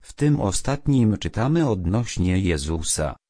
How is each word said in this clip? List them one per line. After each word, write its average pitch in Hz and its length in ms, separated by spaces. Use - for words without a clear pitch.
W - 120
tym 147 280
ostatnim 120 760
czytamy 139 520
odnośnie 92 680
Jezusa: 78 760